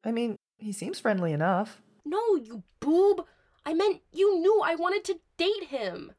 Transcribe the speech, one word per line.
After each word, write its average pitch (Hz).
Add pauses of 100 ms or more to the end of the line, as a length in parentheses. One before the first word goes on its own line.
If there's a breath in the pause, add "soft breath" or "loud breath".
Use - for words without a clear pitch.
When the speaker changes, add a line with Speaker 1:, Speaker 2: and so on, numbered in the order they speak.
Speaker 1:
I 220
mean, 233 (200)
he 208
seems 226
friendly 185
enough. 180 (220)
Speaker 2:
No, 403
you 226 (160)
boob. 370 (380 soft breath)
I 311
meant 392 (100)
you 392
knew 392
I 330
wanted 370
to 349 (180)
date 392
him. 214